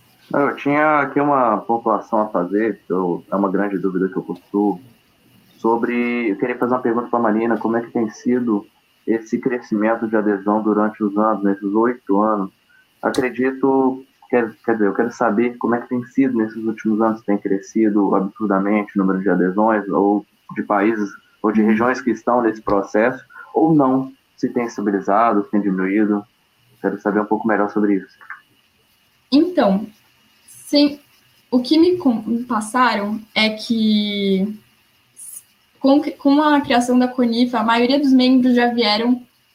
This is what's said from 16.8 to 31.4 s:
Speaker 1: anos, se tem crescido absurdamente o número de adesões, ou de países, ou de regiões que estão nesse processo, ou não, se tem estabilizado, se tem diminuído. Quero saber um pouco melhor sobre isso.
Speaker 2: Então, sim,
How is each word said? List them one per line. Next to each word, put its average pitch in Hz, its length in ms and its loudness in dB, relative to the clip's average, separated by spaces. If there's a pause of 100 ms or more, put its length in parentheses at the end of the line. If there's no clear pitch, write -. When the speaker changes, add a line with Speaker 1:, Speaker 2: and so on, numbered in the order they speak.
Speaker 1:
anos, 110 180 0
se - 80 -20
tem 101 100 0
crescido 101 800 0
absurdamente 101 840 -2
o 101 60 2
número 95 180 0
de 98 80 -2
adesões, 98 600 2
ou 98 360 2 (300)
de 107 80 -6
países, 104 480 0 (320)
ou 107 100 2
de 107 80 2
regiões 113 400 2
que 123 100 -2
estão 120 300 0
nesse 110 220 -2
processo, 107 600 0 (300)
ou 160 220 2
não, 135 380 2 (240)
se 131 120 -4
tem 120 160 -4
estabilizado, 104 800 0
se - 60 -18
tem 104 100 0
diminuído. 101 640 0 (560)
Quero 98 200 -2
saber 104 200 0
um 104 60 -2
pouco 107 200 -2
melhor 104 260 0
sobre 104 240 0
isso. 92 200 -10 (1120)
Speaker 2:
Então, 233 560 2 (600)
sim, - 540 0 (500)